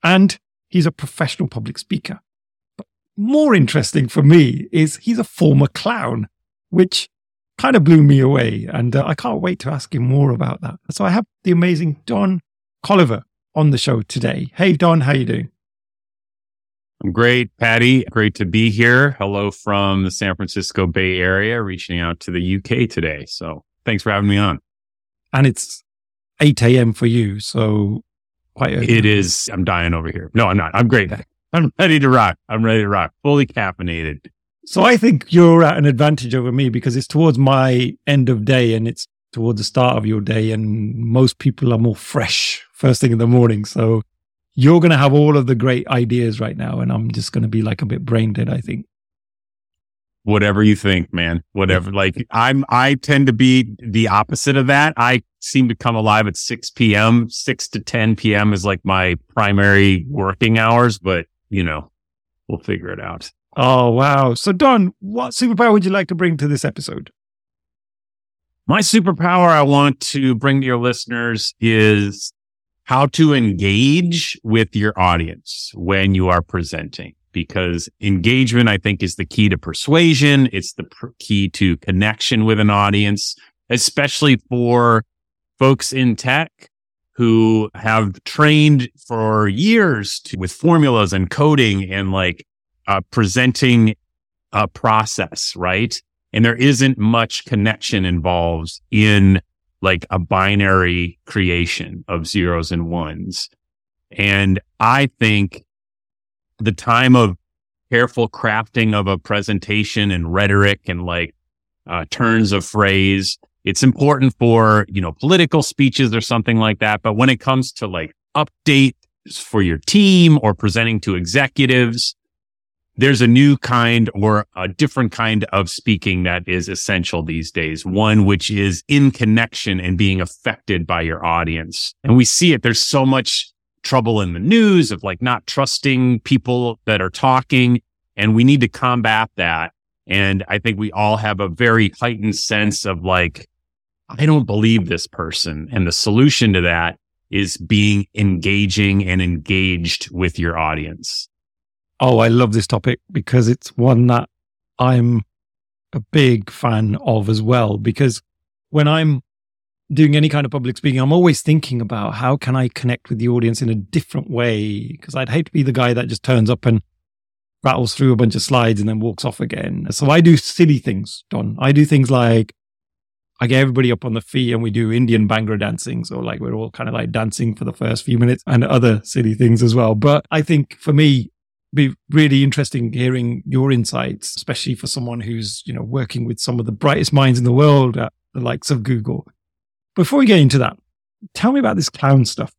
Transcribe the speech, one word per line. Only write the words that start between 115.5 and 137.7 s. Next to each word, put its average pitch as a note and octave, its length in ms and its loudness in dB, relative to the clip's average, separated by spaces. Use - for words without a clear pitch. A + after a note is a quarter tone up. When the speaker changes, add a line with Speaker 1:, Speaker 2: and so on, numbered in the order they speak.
Speaker 2:
speeches C3 520 0
or A2+ 60 0
something A2+ 380 -2
like A2 220 0
that. G#2+ 220 0
But G#2+ 120 -2
when B2 140 2
it C3 120 0
comes C3 320 -2
to, - 140 -10
like, E2+ 280 -10
updates C#3 600 2
for - 300 -4
your E2 160 0
team F3+ 640 4
or G#2 120 2
presenting A2 460 -2
to G2 140 -4
executives, B2 1040 0
there's C3 240 2
a B2 60 4
new C3+ 300 6
kind A#2 580 0
or G#2 400 0
a F#2 140 -6
different B2+ 420 -2
kind A2 340 -2
of F#2+ 240 -2
speaking F#2+ 540 -4
that F2+ 240 -4
is F2+ 220 -4
essential F2+ 560 -4
these D#2+ 260 -8
days, D#2+ 340 -8
one G#2+ 400 2
which G2 280 0
is G2 340 -4
in C#3+ 240 4
connection A2 720 -2
and F2+ 180 -2
being F#2+ 220 2
affected F2+ 640 -6
by E2+ 140 -2
your D#2+ 240 -6
audience. E2 680 -4
And A2+ 120 4
we B2+ 80 6
see E3+ 280 2
it. B2 100 0
There's A#2 240 -2
so C#3 180 0
much - 460 -2
trouble A#2 380 0
in F#2 120 -4
the E2+ 60 -8
news F#3 540 2
of, F#2 100 -10
like, F#2+ 180 -6
not B2 260 -2
trusting B2+ 760 -2
people B2 640 -2
that G#2+ 160 0
are F#2 100 -4
talking, B2+ 720 2